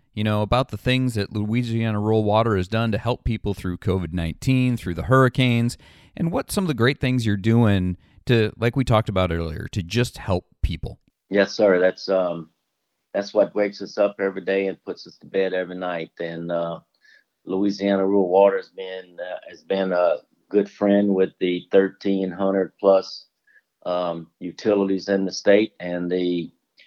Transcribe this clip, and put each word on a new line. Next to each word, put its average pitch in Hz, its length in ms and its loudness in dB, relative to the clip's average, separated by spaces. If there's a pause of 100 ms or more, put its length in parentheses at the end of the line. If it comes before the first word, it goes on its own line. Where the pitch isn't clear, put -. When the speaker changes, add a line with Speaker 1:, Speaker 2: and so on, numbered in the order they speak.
(140)
Speaker 1:
you 107 100 -4
know, 107 180 2
about 120 280 0
the 104 80 -10
things 127 380 0
that 101 180 -4
Louisiana 113 680 -2
Rural 110 240 2
Water 107 320 2
has 90 140 -2
done 113 240 0
to 98 40 -2
help - 280 -4
people 104 280 -2
through 90 260 -6
covid 90 340 -2
nineteen, 123 640 0
through 87 160 -8
the 80 100 -6
hurricanes, 123 720 2 (380)
and 170 160 -2
what - 200 -4
some 196 120 -2
of 175 60 -2
the 147 40 -2 (100)
great 139 180 2
things 127 240 0
you're 104 100 2
doing 101 640 2 (300)
to, 113 280 2
like 120 220 -2
we 127 80 0
talked 110 240 2
about 92 220 0
earlier, 82 400 -6
to 98 120 -4
just 113 360 -2
help 92 260 -2 (160)
people. - 380 -4 (300)
Speaker 2:
Yes, 98 240 2
sir. 98 260 4
That's, 92 280 0
um, 87 440 -2 (600)
that's 101 200 -4
what 101 220 2
wakes 101 260 -2
us - 160 -10
up 101 220 2
every 92 260 -4
day 98 220 0
and 90 180 -8
puts 90 220 -12
us - 100 -20
to - 100 -20
bed 95 260 -2
every 90 220 -6
night. 87 440 -6
And, 85 320 -8
uh, 85 280 -4 (680)
Louisiana 98 600 -2
Rural 98 240 2
Water 98 280 6
has 92 120 -10
been, 92 500 -14
uh, 90 200 -10 (100)
has 87 140 -20
been 95 280 -2
a 87 260 2 (320)
good 101 200 0
friend 101 460 2
with 95 240 2
the 90 320 -2
thirteen 98 580 2
hundred 95 500 -2
plus, 95 460 2 (640)
um, 87 400 -4 (120)
utilities 98 720 -2
in 98 160 0
the 92 60 -4
state 104 480 2
and 87 320 -6
the 90 420 -2 (340)